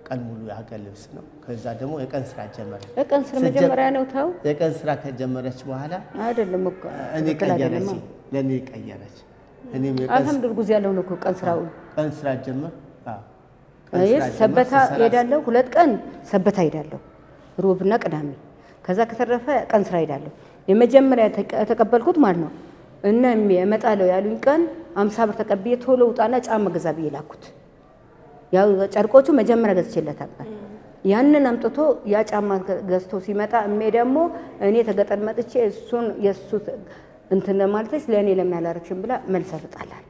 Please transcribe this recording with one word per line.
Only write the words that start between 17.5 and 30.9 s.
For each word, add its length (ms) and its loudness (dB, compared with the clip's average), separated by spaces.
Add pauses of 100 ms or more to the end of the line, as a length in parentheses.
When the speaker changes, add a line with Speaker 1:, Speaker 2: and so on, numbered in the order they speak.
Speaker 2:
ሮብና 400 2
ቅዳሜ። 320 -4 (540)
ከዛ 200 -2
ከተረፈ 420 -2 (200)
ቀን 180 2
ስራ 120 -4
እሄዳለሁ። 360 -4 (360)
የመጀመሪያ 640 6
ተቀ-፣ 360 -4
ተቀበልኩት 520 2
ማለት 220 4
ነው። 100 -4 (540)
እና 180 4 (100)
እሜ 260 2
እመጣለሁ 480 2
ያሉኝ 340 0
ቀን 220 4 (320)
አምሳ 260 0
ብር 160 2
ተቀብዬ 420 -2
ቶሎ 280 2
ውጣና 340 0
ጫማ 280 -2
ግዛ 240 -4
ብዬ 180 -4
ላኩት። 340 -14 (1080)
ያው 160 6 (200)
ጨርቆቹ 440 6
መጀመሪያ 420 2
ገዝቼለት 460 -2
ነበር። 260 -14 (580)